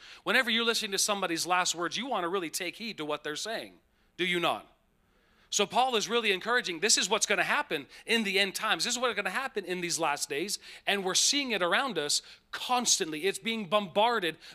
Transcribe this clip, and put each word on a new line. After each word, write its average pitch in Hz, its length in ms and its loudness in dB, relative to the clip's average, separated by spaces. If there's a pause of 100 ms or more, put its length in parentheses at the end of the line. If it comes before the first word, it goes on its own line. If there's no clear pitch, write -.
(240)
Whenever 233 280 4
you're 233 140 2
listening 220 260 0
to 190 80 0
somebody's 170 480 0
last 180 260 2
words, 170 240 -4
you 226 80 -4
wanna 190 240 -2
really 175 220 -2
take 175 240 -6
heed 208 220 -10
to 151 80 -6
what 147 180 -4
they're 151 120 -6
saying, 143 440 -8 (360)
do 175 100 -2
you 175 140 0
not? 123 300 0 (800)
So 202 180 2
Paul 240 280 2
is 180 140 0
really 226 220 2
encouraging, 190 480 0
this 202 180 4
is 233 100 0
what's 202 200 2
gonna 185 160 2
happen 180 420 -2 (220)
in 220 160 2
the 190 160 2
end 196 160 0
times. 190 300 0
This 233 100 -2
is 240 40 -4
what's 233 160 0
gonna 196 140 -2
happen 226 360 -4
in 180 160 -4
these 165 180 -2
last 147 280 0
days, 165 300 -4 (300)
and 196 160 2
we're 185 100 0
seeing 269 380 2
it 190 100 0
around 196 380 2
us 147 240 0 (260)
constantly. 180 760 0
It's 190 120 0
being 220 320 -4
bombarded 202 680 0 (160)